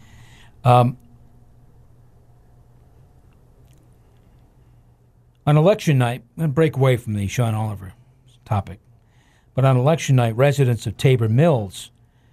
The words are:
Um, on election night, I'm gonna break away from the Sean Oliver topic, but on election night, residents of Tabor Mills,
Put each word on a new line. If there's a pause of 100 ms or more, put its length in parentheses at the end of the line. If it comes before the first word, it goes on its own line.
(640)
Um, (4000)
on
election
night, (140)
I'm
gonna
break
away
from
the
Sean
Oliver (540)
topic, (760)
but
on
election
night,
residents
of
Tabor
Mills, (420)